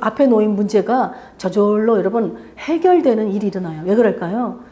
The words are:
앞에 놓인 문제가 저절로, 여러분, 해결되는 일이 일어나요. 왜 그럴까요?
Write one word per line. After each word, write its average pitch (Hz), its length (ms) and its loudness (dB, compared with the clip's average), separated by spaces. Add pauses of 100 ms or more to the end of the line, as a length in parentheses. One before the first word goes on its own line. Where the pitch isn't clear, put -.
앞에 247 260 0
놓인 214 300 2
문제가 208 560 0 (260)
저절로, 208 600 0
여러분, 208 380 -2 (220)
해결되는 311 720 2
일이 202 180 -2
일어나요. 170 360 -6
왜 190 100 0
그럴까요? 214 680 0 (100)